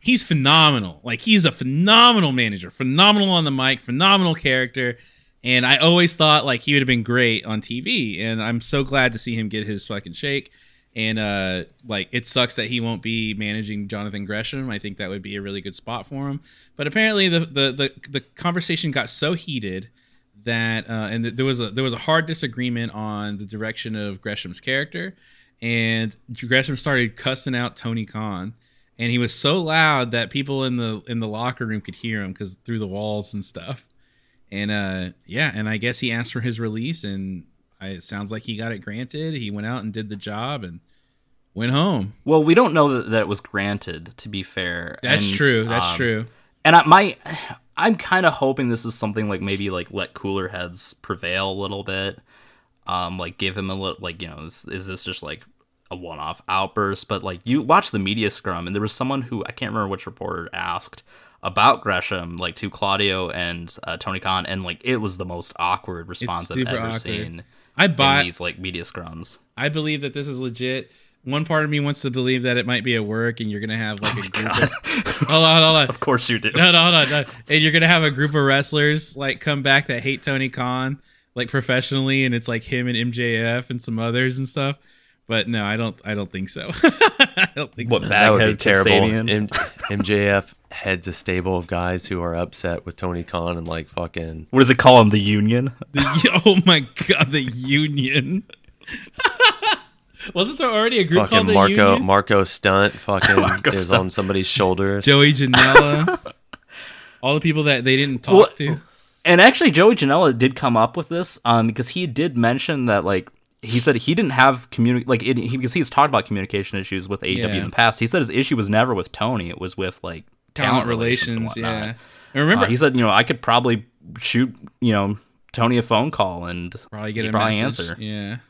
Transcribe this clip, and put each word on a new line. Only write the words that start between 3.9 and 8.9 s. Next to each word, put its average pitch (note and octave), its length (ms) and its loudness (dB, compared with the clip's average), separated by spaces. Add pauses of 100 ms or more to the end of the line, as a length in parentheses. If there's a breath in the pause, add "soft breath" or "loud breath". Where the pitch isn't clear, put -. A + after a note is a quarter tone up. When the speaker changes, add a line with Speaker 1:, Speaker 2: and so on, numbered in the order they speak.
Speaker 1:
character. B2+ 600 -2 (440 soft breath)
And B2+ 240 2
I C3 120 4
always E3+ 400 4
thought, D3+ 280 4
like, B2 160 -2
he C#3+ 120 0
would C#3+ 80 4
have B2+ 60 0
been A#2+ 160 2
great A#2+ 420 2
on G#2+ 160 -4
T A#2 180 -8
V. C3 420 -4
And A2+ 220 -4
I'm A2+ 160 -2
so C#3 240 -4
glad B2+ 300 0